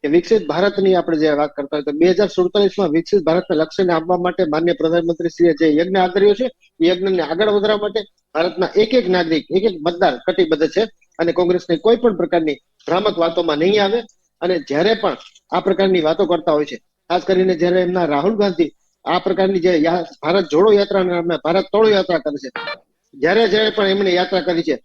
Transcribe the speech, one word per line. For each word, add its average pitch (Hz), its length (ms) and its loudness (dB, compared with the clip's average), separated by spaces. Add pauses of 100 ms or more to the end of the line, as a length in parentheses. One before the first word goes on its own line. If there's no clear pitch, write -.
કે 147 40 -2
વિકસિત 175 380 2
ભારતની 190 480 2
આપણે 170 240 0
જ્યારે 151 200 2
વાત 147 160 -2
કરતા 143 220 -6
હોય 147 60 -4
તો 147 100 -4
બે 156 140 2
હજાર 185 220 2
સુડતાલીસમાં 185 640 0
વિકસિત 170 320 0
ભારતને 165 340 0
લક્ષ્યને 175 360 0
આપવા 165 240 0
માટે 175 280 -2
માનનીય 165 300 0
પ્રધાનમંત્રીશ્રીએ 170 760 0
જે 160 220 0
યજ્ઞ 185 240 0
આદર્યો 190 360 2
છે, 240 120 -4 (340)
એ 165 60 2
યજ્ઞને 180 360 0
આગળ 165 280 -2
વધારવા 208 260 0
માટે 208 240 -4 (340)
ભારતના 175 420 -2
એક 220 180 2
એક 240 140 2
નાગરિક, 165 420 0
એક 190 140 0
એક 196 160 0
મતદાર 170 360 0
કટિબદ્ધ 156 540 0
છે 202 120 -2 (360)
અને 170 140 -2
કોંગ્રેસની 175 440 0
કોઈ 226 200 2
પણ 226 200 0
પ્રકારની 160 400 -2 (240)
ભ્રામક 190 380 -2
વાતોમાં 165 400 -2
નહીં 202 240 2
આવે. 208 180 0 (420)
અને 175 160 -2
જ્યારે 156 360 0
પણ 180 220 -2 (340)
આ 170 100 0
પ્રકારની 190 400 0
વાતો 160 260 0
કરતા 165 260 -2
હોય 151 120 0
છે, 131 120 -12 (340)
ખાસ 175 140 0
કરીને 185 300 2
જ્યારે 175 280 0
એમના 180 220 -2
રાહુલ 151 320 0
ગાંધી 180 340 0 (340)
આ 170 140 -2
પ્રકારની 190 420 0
જે 180 180 2
યા-, 165 280 0 (160)
ભારત 175 280 0
જોડો 190 220 4
યાત્રાના 196 420 0
નામે 170 220 -2
ભારત 175 280 0
તોડો 220 240 2
યાત્રા 180 300 0
કરે 147 180 -6
છે, 254 120 -12 (680)
જ્યારે, 220 340 2
જ્યારે 214 220 0
પણ 208 160 -2
એમણે 190 240 0
યાત્રા 180 300 0
કરી 170 220 -2
છે 151 220 -2